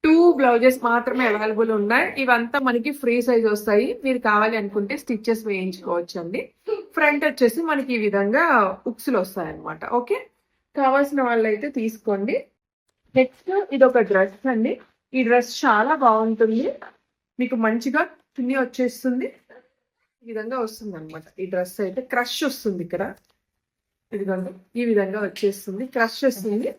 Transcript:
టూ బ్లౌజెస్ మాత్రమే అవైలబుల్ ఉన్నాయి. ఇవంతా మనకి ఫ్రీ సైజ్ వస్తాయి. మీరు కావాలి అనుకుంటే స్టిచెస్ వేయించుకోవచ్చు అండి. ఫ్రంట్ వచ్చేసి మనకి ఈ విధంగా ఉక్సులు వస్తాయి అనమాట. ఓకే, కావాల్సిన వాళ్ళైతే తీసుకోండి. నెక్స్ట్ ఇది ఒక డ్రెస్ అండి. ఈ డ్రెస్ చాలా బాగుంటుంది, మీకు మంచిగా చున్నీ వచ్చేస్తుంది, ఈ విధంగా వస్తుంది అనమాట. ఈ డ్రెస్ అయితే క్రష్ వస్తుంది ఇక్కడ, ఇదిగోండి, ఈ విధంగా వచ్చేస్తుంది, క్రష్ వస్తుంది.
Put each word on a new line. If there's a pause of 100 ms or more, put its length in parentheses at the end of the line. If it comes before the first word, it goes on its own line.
టూ (220)
బ్లౌజెస్
మాత్రమే
అవైలబుల్
ఉన్నాయి. (160)
ఇవంతా (100)
మనకి (120)
ఫ్రీ (120)
సైజ్
వస్తాయి. (180)
మీరు
కావాలి
అనుకుంటే
స్టిచెస్
వేయించుకోవచ్చు
అండి. (560)
ఫ్రంట్
వచ్చేసి
మనకి
ఈ
విధంగా (480)
ఉక్సులు
వస్తాయి
అనమాట. (180)
ఓకే, (640)
కావాల్సిన
వాళ్ళైతే
తీసుకోండి. (840)
నెక్స్ట్ (260)
ఇది
ఒక
డ్రెస్
అండి. (420)
ఈ
డ్రెస్ (140)
చాలా
బాగుంటుంది, (720)
మీకు
మంచిగా (320)
చున్నీ
వచ్చేస్తుంది, (960)
ఈ
విధంగా (100)
వస్తుంది
అనమాట. (160)
ఈ
డ్రెస్ (120)
అయితే (140)
క్రష్ (120)
వస్తుంది
ఇక్కడ, (1120)
ఇదిగోండి, (260)
ఈ
విధంగా
వచ్చేస్తుంది, (120)
క్రష్
వస్తుంది.